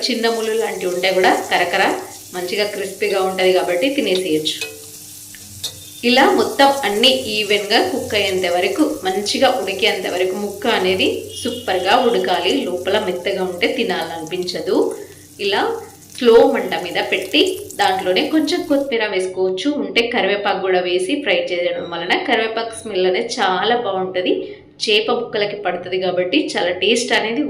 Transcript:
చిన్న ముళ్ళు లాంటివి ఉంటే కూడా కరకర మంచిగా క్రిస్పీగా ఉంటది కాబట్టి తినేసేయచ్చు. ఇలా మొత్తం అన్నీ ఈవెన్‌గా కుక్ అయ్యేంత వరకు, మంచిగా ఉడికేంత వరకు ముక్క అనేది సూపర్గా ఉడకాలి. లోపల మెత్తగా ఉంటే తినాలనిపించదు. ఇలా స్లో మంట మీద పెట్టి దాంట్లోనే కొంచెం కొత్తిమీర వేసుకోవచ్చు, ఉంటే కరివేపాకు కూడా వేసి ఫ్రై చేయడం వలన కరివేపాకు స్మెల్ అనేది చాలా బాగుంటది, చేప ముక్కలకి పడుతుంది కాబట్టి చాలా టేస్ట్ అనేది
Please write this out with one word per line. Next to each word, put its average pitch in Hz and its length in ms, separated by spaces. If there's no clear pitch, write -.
చిన్న 220 180
ముళ్ళు 220 280
లాంటివి 190 320
ఉంటే 185 240
కూడా 214 140
కరకర 185 340
మంచిగా 196 380
క్రిస్పీగా 196 540
ఉంటది 185 300
కాబట్టి 175 280
తినేసేయచ్చు. 185 600
ఇలా 262 160
మొత్తం 269 280
అన్నీ 226 220
ఈవెన్‌గా 208 420
కుక్ 240 280
అయ్యేంత 185 280
వరకు, 202 280
మంచిగా 370 420
ఉడికేంత 190 540
వరకు 185 200
ముక్క - 220
అనేది 185 280
సూపర్గా 190 540
ఉడకాలి. 185 460
లోపల 190 300
మెత్తగా 185 340
ఉంటే - 160
తినాలనిపించదు. 175 1000
ఇలా 202 180
స్లో 233 180
మంట 185 220
మీద 175 160
పెట్టి 285 300
దాంట్లోనే 190 420
కొంచెం 311 360
కొత్తిమీర 269 440
వేసుకోవచ్చు, 185 560
ఉంటే 233 180
కరివేపాకు 202 500
కూడా 185 220
వేసి 180 260
ఫ్రై 190 120
చేయడం 175 420
వలన 190 220
కరివేపాకు 226 500
స్మెల్ 185 320
అనేది 226 260
చాలా 202 380
బాగుంటది, 185 480
చేప 220 220
ముక్కలకి 208 480
పడుతుంది 180 380
కాబట్టి 180 340
చాలా 180 260
టేస్ట్ 233 380
అనేది 226 320